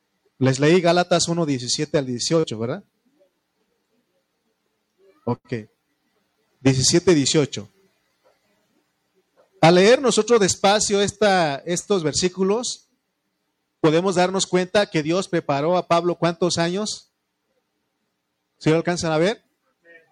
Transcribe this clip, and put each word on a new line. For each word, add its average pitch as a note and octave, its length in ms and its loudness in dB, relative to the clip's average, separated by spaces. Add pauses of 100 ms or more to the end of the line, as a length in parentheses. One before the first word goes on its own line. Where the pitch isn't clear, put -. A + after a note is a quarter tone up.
(400)
Les C3 200 0
leí E3 200 4
Gálatas F3 460 0
uno E3+ 200 -2
diecisiete C#3 520 -4
al C#3 80 -4
dieciocho, B2+ 540 -4
¿verdad? C#3 240 -8 (2500)
Ok. - 280 -10 (1080)
Diecisiete C3+ 500 0
y F3 60 4
dieciocho. C3 520 -2 (1900)
Al E3 140 6
leer G#3+ 260 6
nosotros A3+ 380 2
despacio G3+ 600 0
esta, F#3 560 0 (100)
estos F3 380 -4
versículos, F#3+ 840 -4 (920)
podemos E3+ 340 2
darnos F3+ 320 0
cuenta F#3 400 0
que D#3 160 -4
Dios E3+ 240 -2
preparó D#3 500 -2
a E3+ 120 -4
Pablo, E3+ 260 0
¿cuántos E3+ 420 -2
años? F3 540 -6 (1500)
¿Sí D3+ 120 0
lo D#3+ 60 4
alcanzan E3+ 340 -4
a D#3 80 0
ver? F#3+ 240 -2 (680)